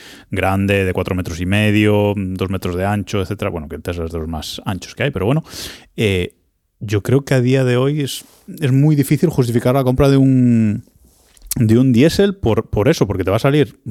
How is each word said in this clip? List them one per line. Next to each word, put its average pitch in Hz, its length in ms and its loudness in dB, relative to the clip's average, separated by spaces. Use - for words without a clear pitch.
grande, 98 540 0
de 92 80 -2
cuatro 95 220 -4
metros 87 260 -6
y 90 60 -4
medio, 104 720 2
dos 92 340 -4
metros 92 240 -4
de 92 100 -2
ancho, 101 380 -2
etcétera, 101 280 -6
bueno, 82 180 -8
que - 80 -10
el 80 60 -16
Tesla 85 220 -6
es 80 80 -8
de 85 60 -6
los 80 100 -6
más 80 360 -10
anchos - 320 -8
que 117 80 -4
hay, 143 80 -2
pero 92 140 -4
bueno, 147 180 0
eh, 95 380 -2
yo 104 220 -4
creo 139 220 0
que 143 100 -2
a 127 60 2
día 131 240 2
de 123 120 0
hoy 143 240 -2
es, - 240 -8
es 135 120 0
muy 147 240 4
difícil 143 320 2
justificar 123 480 0
la 135 80 0
compra 127 260 2
de 139 60 4
un, 123 680 2
de 113 240 4
un 131 140 4
diésel 170 420 4
por, 110 340 -2
por 107 200 0
eso, 147 180 2
porque 95 160 -4
te 92 80 -2
va 101 60 2
a - 20 -2
salir, 139 400 0